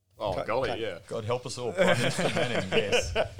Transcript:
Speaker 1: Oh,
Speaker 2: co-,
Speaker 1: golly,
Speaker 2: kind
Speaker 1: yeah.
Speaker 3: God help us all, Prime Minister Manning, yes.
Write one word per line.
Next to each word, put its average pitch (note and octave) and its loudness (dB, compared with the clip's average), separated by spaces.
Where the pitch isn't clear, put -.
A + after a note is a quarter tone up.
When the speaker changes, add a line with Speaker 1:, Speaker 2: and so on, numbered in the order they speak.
Speaker 1:
Oh, G#2 -2
Speaker 2:
co-, - -2
Speaker 1:
golly, A#2+ 0
Speaker 2:
kind A2+ -4
Speaker 1:
yeah. F#2+ -6
Speaker 3:
God G#2+ -6
help A#2+ -2
us B2+ -8
all, A#2+ -4
Prime F3+ 4
Minister F3+ 0
Manning, - 0
yes. - 2